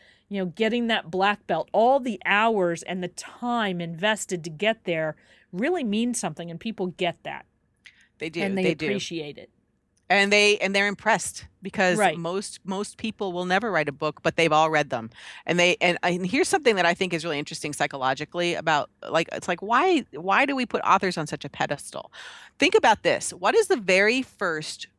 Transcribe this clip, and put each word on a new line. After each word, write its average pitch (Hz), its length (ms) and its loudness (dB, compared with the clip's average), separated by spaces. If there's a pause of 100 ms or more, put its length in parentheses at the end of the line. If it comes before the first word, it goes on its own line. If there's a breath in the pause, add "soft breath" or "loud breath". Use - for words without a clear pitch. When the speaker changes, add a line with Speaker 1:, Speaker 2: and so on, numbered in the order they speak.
(300 soft breath)
Speaker 1:
you 202 100 -6
know, 185 60 -2
getting 220 420 0
that 208 240 -2
black 190 340 0
belt. 160 280 -2
All 240 260 4
the 247 260 -4
hours 196 580 2
and 180 200 -6
the 175 60 -8
time 214 720 -6
invested 170 640 -4
to 175 40 -8
get 202 360 -2
there 160 320 -4 (340 soft breath)
really 294 320 -2
means 226 340 -2
something, 170 320 -8
and 165 100 -10
people 208 280 -6
get 175 360 -4
that. 139 220 -12 (760 soft breath)
Speaker 2:
They 165 100 -6
do. 165 120 -6
Speaker 1:
And 196 160 -2
they 185 60 0
Speaker 2:
They 165 100 2
do. 156 120 -4
Speaker 1:
appreciate 151 520 -6
it. - 120 -20 (600)
Speaker 2:
And 202 220 4
they, 208 260 6
and 190 180 -2
they're 202 120 2
impressed - 580 -2 (160)
because 190 360 0
Speaker 1:
Right. 175 200 4
Speaker 2:
most, 175 480 -6
most 196 320 -8
people 208 340 -6
will 180 140 -4
never 196 260 0
write 156 160 0
a 143 60 -4
book, 151 300 -6
but 165 120 0
they've 165 160 4
all 156 180 6
read 151 200 2
them. 113 200 -6 (360 loud breath)
And 175 120 0
they, 175 220 4
and, 175 240 2
and 175 240 0
here's 277 220 2
something 277 260 4
that 180 100 4
I 170 80 4
think 175 200 -2
is 156 100 -4
really 156 160 -4
interesting 151 320 -8
psychologically 143 840 -2
about, 156 340 0 (200)
like, 165 220 0
it's - 160 -8
like, 175 140 -4
why, 262 500 2
why 190 340 0
do 285 80 -4
we 254 120 -2
put - 180 -4
authors 185 340 2
on 151 100 -4
such - 180 -10
a 139 40 -10
pedestal? - 600 -6 (480 loud breath)
Think 330 160 2
about 240 280 4
this. - 280 0
What 185 240 0
is 440 140 4
the 359 80 4
very 208 440 2
first 165 680 -6 (120)